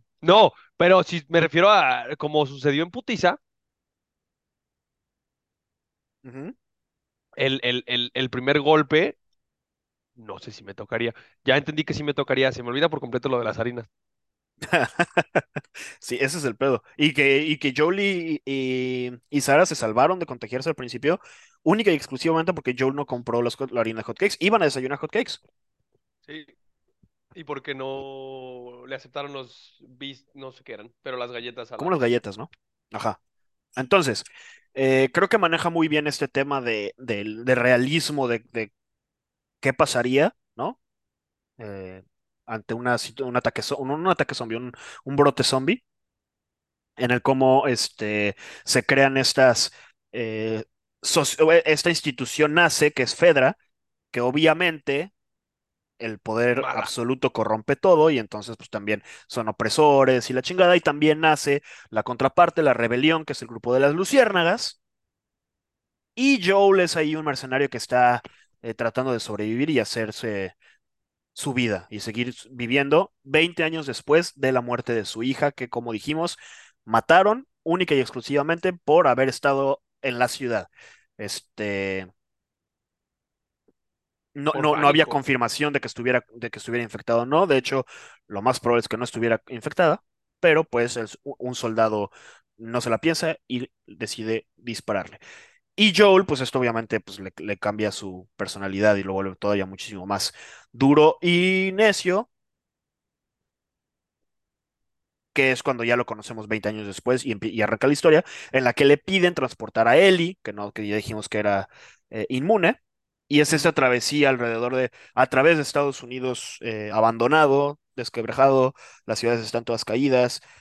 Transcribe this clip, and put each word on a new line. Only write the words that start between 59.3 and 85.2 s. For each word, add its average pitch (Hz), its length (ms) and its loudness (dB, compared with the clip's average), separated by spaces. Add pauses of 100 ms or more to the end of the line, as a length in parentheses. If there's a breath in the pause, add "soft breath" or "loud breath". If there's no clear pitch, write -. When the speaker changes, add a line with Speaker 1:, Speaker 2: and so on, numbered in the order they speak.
Speaker 2:
opresores 131 800 4
y 123 40 -4
la 127 100 -2
chingada, 180 340 4
y 165 40 2
también 151 400 0
nace 151 420 2 (280 loud breath)
la 107 120 -2
contraparte, 135 600 2
la 135 120 4
rebelión, 135 500 0
que 139 80 -8
es - 100 -12
el 117 60 -16
grupo 120 240 -4
de 131 80 4
las 143 140 4
luciérnagas, 196 840 2 (1300)
y 262 300 2
Joel 196 360 6
es 170 140 0
ahí 156 200 -2
un 156 100 -6
mercenario 135 440 -2
que - 80 -10
está, 123 440 2 (400 loud breath)
eh, 117 120 -8
tratando 127 400 -2
de 113 60 -2
sobrevivir 110 500 -4
y 139 100 2
hacerse 107 760 -6 (800 soft breath)
su 139 220 -8
vida 113 360 -2
y 107 100 -12
seguir 117 280 -6
s-, 117 220 -18
viviendo 139 600 0 (100)
veinte 165 420 0
años 160 220 -6
después 147 480 0
de 135 160 0
la 127 100 2
muerte 120 320 -4
de 107 120 -2
su 110 180 -8
hija, 135 280 -2
que, 127 180 -12
como 117 240 -8
dijimos, 156 440 -6 (480 loud breath)
mataron 190 640 4 (160)
única 165 320 0
y 135 60 2
exclusivamente 147 720 -2
por 165 340 4
haber 131 220 2
estado 139 540 0 (200)
en 123 160 -4
la 123 100 2
ciudad. 117 400 -6 (480 soft breath)
Este, 98 920 -8 (2250)
no, 147 180 -4
Speaker 1:
Por 151 160 -2
Speaker 2:
no, 147 80 2
no 143 120 2
había 151 180 4
Speaker 1:
pánico. - 20 -16
Speaker 2:
confirmación 139 680 -2